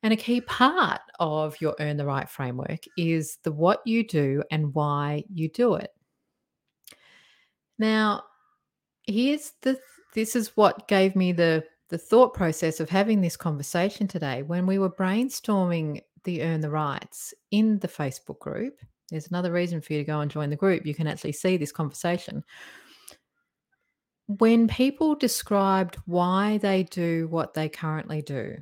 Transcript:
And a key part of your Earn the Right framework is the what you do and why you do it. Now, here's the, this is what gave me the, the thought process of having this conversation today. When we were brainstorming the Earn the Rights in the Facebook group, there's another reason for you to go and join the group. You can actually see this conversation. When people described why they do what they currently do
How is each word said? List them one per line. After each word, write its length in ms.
And 80
a 40
key 240
part 600
of 400
your 180
Earn 180
the 80
Right 240
framework 520
is 480
the 80
what 340
you 180
do 460
and 240
why 580
you 160
do 260
it. 160
Now, 460
here's 480
the, 160
this 220
is 220
what 320
gave 260
me 160
the, 340
the 100
thought 360
process 460
of 100
having 300
this 160
conversation 720
today. 340
When 240
we 140
were 100
brainstorming 1080
the 180
Earn 180
the 100
Rights 640
in 260
the 100
Facebook 520
group, 400
there's 200
another 240
reason 280
for 120
you 80
to 40
go 140
and 120
join 200
the 60
group. 280
You 120
can 100
actually 260
see 240
this 140
conversation. 720
When 400
people 480
described 840
why 520
they 260
do 440
what 260
they 140
currently 540
do 380